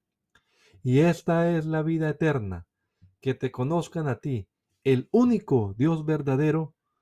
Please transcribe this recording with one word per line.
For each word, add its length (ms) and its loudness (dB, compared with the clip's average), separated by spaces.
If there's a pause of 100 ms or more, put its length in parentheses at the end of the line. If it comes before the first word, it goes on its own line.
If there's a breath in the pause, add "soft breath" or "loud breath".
(840 soft breath)
"Y 140 4
esta 500 2
es 160 -2
la 160 -2
vida 280 -2
eterna, 580 -2 (540)
que 120 -2
te 180 -6
conozcan 580 -4
a 100 -4
ti, 300 -6 (340)
el 280 2
único 680 2
Dios 280 0
verdadero, 680 0 (260)